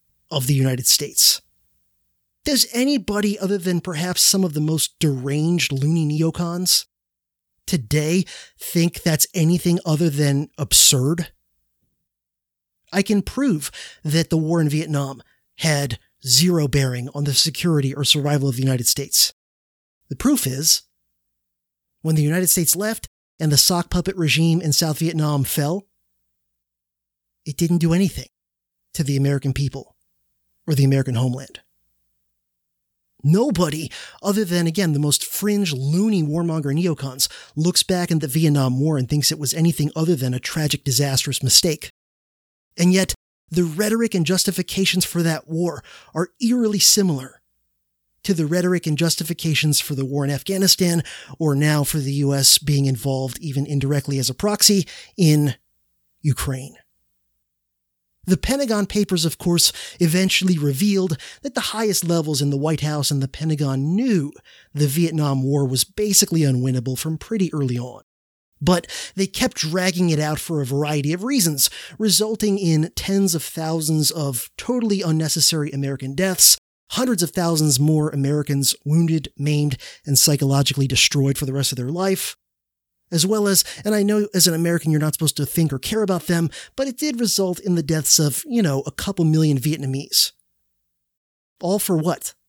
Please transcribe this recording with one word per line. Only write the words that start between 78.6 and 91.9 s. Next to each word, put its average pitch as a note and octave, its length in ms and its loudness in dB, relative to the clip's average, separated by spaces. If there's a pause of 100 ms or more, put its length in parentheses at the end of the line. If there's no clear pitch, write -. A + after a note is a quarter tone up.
wounded, D#3+ 540 0
maimed, D3 400 0 (280)
and C#3 120 2
psychologically C#3 680 2
destroyed C3+ 500 2
for D3 80 -6
the C3 80 -4
rest C3+ 180 -2
of A#2+ 60 -8
their B2 120 -6
life, F#3 460 -2 (760)
as E3 140 2
well G#3 220 2
as, F#3+ 160 2 (220)
and G#3 80 0
I G#3 100 2
know G#3 300 2
as F3 140 2
an E3+ 60 0
American E3 380 0
you're D3+ 80 2
not D3+ 140 0
supposed - 240 -2
to C#3+ 80 -4
think D#3+ 260 0
or C3+ 80 -4
care G#3+ 220 -4
about F#3 260 -2
them, E3+ 220 0 (260)
but C4+ 120 -2
it B3 100 -8
did D4 220 -4
result G3 400 0
in F3 160 -2
the E3 80 0
deaths D#3 360 2
of, D3 260 0
you A#3+ 160 0
know, C#3 240 0
a - 60 -10
couple F#3+ 320 -4
million D#3 340 4
Vietnamese. C#3+ 720 -2 (1300)
All F#3 180 0
for F3+ 180 0